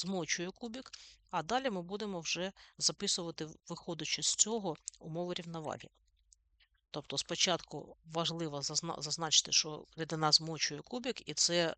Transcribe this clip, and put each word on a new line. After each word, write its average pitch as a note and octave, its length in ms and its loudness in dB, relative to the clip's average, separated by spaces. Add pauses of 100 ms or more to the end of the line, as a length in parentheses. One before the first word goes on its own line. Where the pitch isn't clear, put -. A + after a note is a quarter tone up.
змочує F3+ 500 0
кубик, B3 400 -10 (380)
а E3+ 140 0
далі B3+ 260 2
ми F#3+ 120 -2
будемо G3 380 -4
вже F3 320 -2 (260)
записувати, E3 680 0
в-, D#3 100 -12 (120)
виходячи D#3+ 560 -4
з - 120 2
цього, G3+ 420 2 (220)
умови F3 340 -4
рівноваги. E3 560 -6 (1000)
Тобто C#3+ 260 -6
спочатку - 880 0
важливо D#3+ 560 -2
зазна-, D#3 400 -2
зазначити, D3+ 500 2
що D3+ 340 2 (100)
рідина D#3 360 2
змочує D#3 500 2
кубик, - 480 -6
і D3+ 40 -6
це, E3+ 440 4